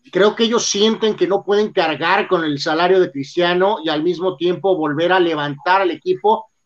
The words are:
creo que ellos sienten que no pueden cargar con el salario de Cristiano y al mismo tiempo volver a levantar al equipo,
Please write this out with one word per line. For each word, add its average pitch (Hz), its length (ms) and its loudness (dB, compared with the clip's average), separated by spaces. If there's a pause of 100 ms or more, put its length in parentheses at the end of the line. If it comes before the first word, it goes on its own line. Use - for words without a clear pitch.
(120)
creo 208 240 2
que 233 80 0
ellos 226 220 0
sienten 214 500 0
que 175 100 0
no 190 160 0
pueden 208 300 0
cargar 170 560 0
con 170 160 0
el 147 140 -4
salario 180 420 2
de 170 100 0
Cristiano 175 720 0
y 160 60 -4
al 151 140 -2
mismo 180 340 -2
tiempo 180 400 0
volver 156 360 -2
a 185 60 4
levantar 160 600 0
al 185 100 0
equipo, 185 560 -2 (200)